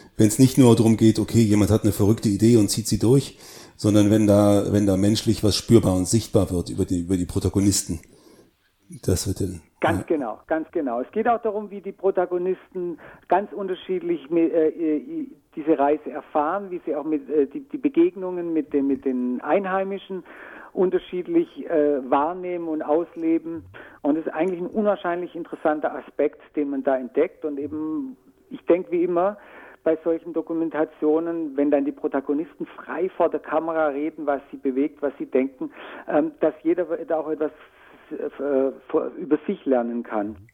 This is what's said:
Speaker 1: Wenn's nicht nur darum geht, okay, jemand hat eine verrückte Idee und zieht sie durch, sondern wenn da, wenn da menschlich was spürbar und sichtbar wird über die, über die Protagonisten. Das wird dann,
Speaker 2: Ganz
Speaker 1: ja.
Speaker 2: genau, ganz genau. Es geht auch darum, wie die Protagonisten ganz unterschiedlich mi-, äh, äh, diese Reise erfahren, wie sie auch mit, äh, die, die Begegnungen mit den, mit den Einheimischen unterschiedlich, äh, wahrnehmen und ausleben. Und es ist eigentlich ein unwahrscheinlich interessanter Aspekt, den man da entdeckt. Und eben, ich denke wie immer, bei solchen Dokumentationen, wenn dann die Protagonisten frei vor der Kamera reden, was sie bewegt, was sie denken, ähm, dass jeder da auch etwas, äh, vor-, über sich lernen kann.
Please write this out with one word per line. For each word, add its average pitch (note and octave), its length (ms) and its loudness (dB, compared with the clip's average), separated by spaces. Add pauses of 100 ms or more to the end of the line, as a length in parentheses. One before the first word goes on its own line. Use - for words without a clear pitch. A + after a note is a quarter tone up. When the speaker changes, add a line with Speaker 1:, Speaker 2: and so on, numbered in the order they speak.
(160)
Speaker 1:
Wenn's A2 220 4
nicht C3 180 6
nur A#2+ 180 8
darum A2+ 220 4
geht, A2 220 4
okay, G#2+ 220 2
jemand G#2 300 4
hat A2 120 4
eine G#2 100 2
verrückte G#2+ 360 2
Idee A2+ 280 6
und G2+ 140 4
zieht - 160 -4
sie A2 120 0
durch, B2+ 400 2 (380)
sondern G#2 340 4
wenn G#2+ 160 4
da, G2+ 460 4
wenn G#2 140 4
da F#2+ 100 4
menschlich G#2 480 2
was G2 120 2
spürbar G2 400 4
und F2+ 100 0
sichtbar G#2+ 440 0
wird F2 200 -4
über E2+ 160 -2
die, F2+ 140 -2
über F#2 160 -2
die F2 100 -2
Protagonisten. G2 760 0 (1040)
Das G2+ 220 0
wird F#2+ 140 -4
dann, F2+ 200 -6 (200)
Speaker 2:
Ganz - 180 0
Speaker 1:
ja. - 60 -6 (120)
Speaker 2:
genau, A#2 300 -6
ganz D#3+ 240 -2
genau. B2+ 300 -2
Es B2+ 100 -8
geht A#3 180 -2
auch A3+ 140 0
darum, G#3 280 -6
wie G3+ 100 -12
die F#3+ 120 -10
Protagonisten F3+ 1040 -2 (300)
ganz G#3 240 0
unterschiedlich F3 800 -6
mi-, E3 180 2
äh, D#3 200 2
äh, D#3 580 -4 (280)
diese D3+ 240 0
Reise C#3+ 320 0
erfahren, D#3+ 600 -4
wie F3 160 -8
sie D#3 80 -2
auch C#3+ 100 -6
mit, D3 240 -4
äh, C#3+ 180 2
die, C#3+ 140 -10
die C#3 180 -10
Begegnungen F3 720 0
mit D#3 200 -2
den, C#3 140 0
mit C3+ 180 -2
den B2 360 -2
Einheimischen F#3+ 840 -4 (480)
unterschiedlich, F3 760 0 (200)
äh, D3 420 2
wahrnehmen E3+ 580 -2
und D#3 140 -4
ausleben. E3 840 -2 (380)
Und D3 140 0
es D#3+ 100 -6
ist - 60 -6
eigentlich F3 280 -4
ein F3+ 60 -6
unwahrscheinlich F#3 680 -4
interessanter D#3 600 -4
Aspekt, - 460 -4 (140)
den C#3+ 160 -2
man C3+ 140 -4
da C3+ 120 2
entdeckt. C3 480 -2
Und C#3+ 140 -8
eben, D3 580 -8 (340)
ich - 160 -14
denke F3+ 260 2
wie F3 100 0
immer, F3+ 340 0 (480)
bei D#3+ 200 2
solchen E3 280 -2
Dokumentationen, D#3+ 1200 -2
wenn C#3+ 140 2
dann C#3 140 -2
die C#3+ 80 -4
Protagonisten D3 720 -6
frei E3 500 -8
vor E3+ 140 2
der D3+ 100 -4
Kamera D#3+ 480 -2
reden, D3 380 -6
was C#3 240 -2
sie C#3 80 -14
bewegt, C#3 420 -2
was C3+ 180 -2
sie D#3+ 80 -8
denken, C3+ 440 -2 (380)
ähm, D#3 320 0
dass D#3 220 2
jeder E3+ 220 0
da D#3+ 360 -4
auch D3+ 100 -6
etwas, D3+ 220 -4 (580)
äh, C3+ 640 -2 (160)
vor-, - 280 -2
über D3+ 300 -2
sich G3 180 -6
lernen A#2+ 380 0
kann. G#2+ 340 -6 (180)